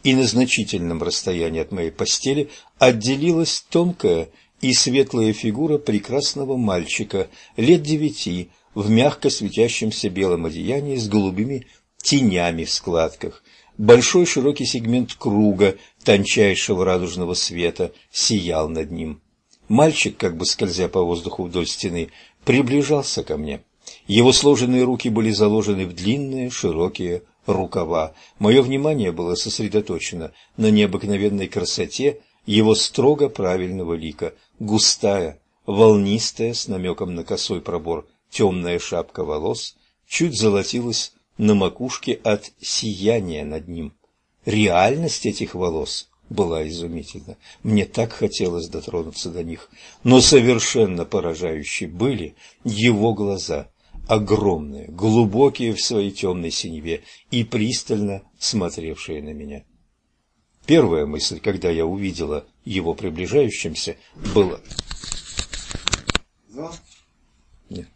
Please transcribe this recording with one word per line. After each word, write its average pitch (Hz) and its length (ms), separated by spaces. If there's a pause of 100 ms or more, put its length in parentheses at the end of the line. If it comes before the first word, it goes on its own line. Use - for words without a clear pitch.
и 131 120
на 131 100
значительном 104 760
расстоянии 85 580
от 76 100
моей 85 200
постели, 143 580 (300)
отделилась 135 880
тонкая 107 600 (320)
и 131 120
светлая 123 600
фигура 139 440
прекрасного 135 800
мальчика 95 680 (300)
лет 151 260
девяти 139 680 (240)
в 104 160
мягко 131 400
светящемся 110 800
белом 87 360
одеянии 123 500
с 113 120
голубыми 104 600 (340)
тенями 87 600
в 78 80
складках. - 720 (340)
Большой 120 480
широкий 143 400
сегмент 120 500
круга, 101 600 (260)
тончайшего 98 840
радужного 90 480
света, 87 580 (200)
сиял 85 580
над 80 220
ним. 80 300 (460)
Мальчик, 139 500
как 85 200
бы 85 80
скользя 90 420
по 92 140
воздуху 85 420
вдоль 87 240
стены, 87 420 (360)
приближался 139 800
ко 82 140
мне. 76 260 (440)
Его 120 260
сложенные 127 500
руки 123 260
были 110 220
заложены 104 540
в 87 80
длинные 127 560
широкие 92 760 (220)
рукава. 85 680 (260)
Мое 110 220
внимание 135 500
было 87 240
сосредоточено 98 960 (260)
на 110 120
необыкновенной 101 760
красоте 104 720 (260)
его 107 300
строго 139 540
правильного 90 640
лика. 80 400 (260)
Густая, 101 800 (260)
волнистая, 107 880
с - 140
намеком 92 480
на 85 80
косой 85 380
пробор, 82 460 (220)
темная 90 500
шапка - 440
волос 76 520 (320)
чуть 156 300
золотилась 110 760 (240)
на 107 180
макушке 98 580
от 104 380 (100)
сияния 95 840
над 78 220
ним. 82 260 (520)
Реальность 107 800
этих 113 300
волос 85 540 (200)
была 82 380
изумительна. 85 680 (260)
Мне 104 220
так 113 260
хотелось 87 560
дотронуться 85 600
до 85 140
них. 82 260 (340)
Но 123 160
совершенно 113 840
поражающие 82 840
были 90 480 (280)
его 110 500
глаза — 98 560 (380)
огромные, 92 800
глубокие 110 840
в - 80
своей 101 300
темной 90 400
синеве 80 520 (280)
и 120 120
пристально 107 800 (160)
смотревшие 82 840
на 76 120
меня. 71 300 (1000)
Первая 92 400
мысль, 76 340
когда 90 300
я 82 160
увидела 85 600 (180)
его 87 300
приближающимся, 87 1040 (360)
была 185 260 (3000)
Нет. 92 260